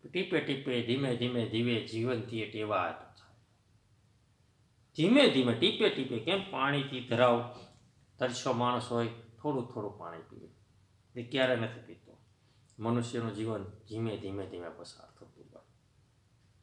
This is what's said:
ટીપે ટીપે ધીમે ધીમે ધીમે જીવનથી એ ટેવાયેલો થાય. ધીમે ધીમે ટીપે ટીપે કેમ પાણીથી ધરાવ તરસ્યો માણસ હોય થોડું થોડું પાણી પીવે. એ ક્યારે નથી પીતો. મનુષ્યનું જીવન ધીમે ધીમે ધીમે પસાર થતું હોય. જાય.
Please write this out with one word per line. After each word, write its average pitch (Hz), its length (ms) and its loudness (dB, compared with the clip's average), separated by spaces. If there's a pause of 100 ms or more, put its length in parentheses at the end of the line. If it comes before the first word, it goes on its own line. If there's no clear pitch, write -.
ટીપે 175 320 0
ટીપે 127 460 -2
ધીમે 131 280 2
ધીમે 120 340 0
ધીમે 113 360 2
જીવનથી 113 560 -2
એ 104 100 -6
ટેવાયેલો 104 460 -2
થાય. - 380 -20 (1600)
ધીમે 233 320 8
ધીમે 127 260 4
ટીપે 190 360 2
ટીપે 127 300 -4
કેમ 190 320 -2
પાણીથી 135 500 -2
ધરાવ 120 540 4 (640)
તરસ્યો 127 340 0
માણસ 120 380 2
હોય 117 160 2 (340)
થોડું 135 320 -2
થોડું 104 240 -8
પાણી 82 240 -12
પીવે. - 280 -20 (720)
એ - 20 -6
ક્યારે 127 320 2
નથી 117 260 -4
પીતો. - 360 -20 (640)
મનુષ્યનું 117 540 -2
જીવન 107 300 -4
ધીમે 107 540 -6
ધીમે 98 300 -8
ધીમે 87 220 -10
પસાર - 360 -18
થતું - 220 -20
હોય. - 240 -20
જાય. - 160 -20 (960)